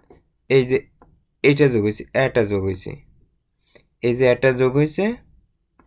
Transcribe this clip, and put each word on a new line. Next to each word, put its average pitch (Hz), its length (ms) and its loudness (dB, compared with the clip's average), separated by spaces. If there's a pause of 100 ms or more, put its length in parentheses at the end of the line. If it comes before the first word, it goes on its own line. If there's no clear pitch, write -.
(500)
এই 131 160 4
যে 131 120 0 (680)
এইটা 143 240 4
যোগ 113 160 0
হয়েছে, 104 200 -4 (120)
এটা 123 300 0
যোগ 101 180 -2
হয়েছে, 95 280 -8 (1120)
এই 123 120 0
যে 131 160 0
এটা 131 220 2
যোগ 127 220 0
হয়েছে, 151 300 -2 (800)